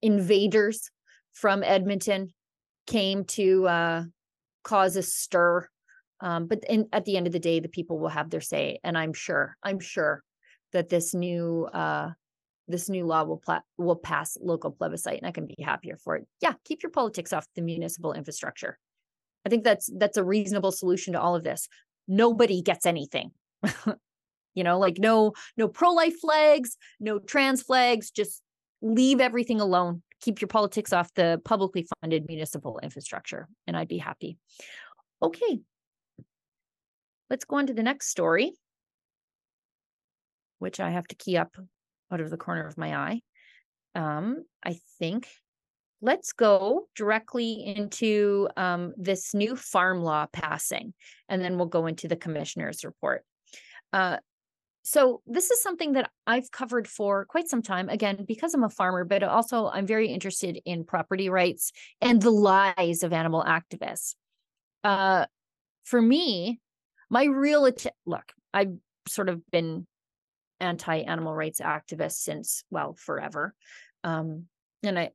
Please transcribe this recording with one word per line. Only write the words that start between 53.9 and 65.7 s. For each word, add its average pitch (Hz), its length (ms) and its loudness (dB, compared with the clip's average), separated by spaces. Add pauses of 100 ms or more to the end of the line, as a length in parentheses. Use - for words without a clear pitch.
Uh, 185 260 2 (640)
so 254 420 4
this 294 240 0
is 466 100 2
something 339 340 -2
that 262 160 0 (180)
I've 247 240 0
covered 240 340 -4
for 202 380 0
quite 339 240 -4
some 233 140 -2
time, 185 260 -4
again, 202 400 -2
because 320 260 -4
I'm 269 80 2
a 214 80 2
farmer, 180 340 0
but 202 200 2
also 226 440 0
I'm 196 180 -4
very 220 220 2
interested 180 560 -6
in 170 200 -6
property 185 440 -2
rights 180 440 0 (280)
and 233 220 6
the 233 80 8
lies 190 720 6
of 170 100 0
animal 160 300 2
activists. - 720 -4 (680)
Uh, 190 420 4 (580)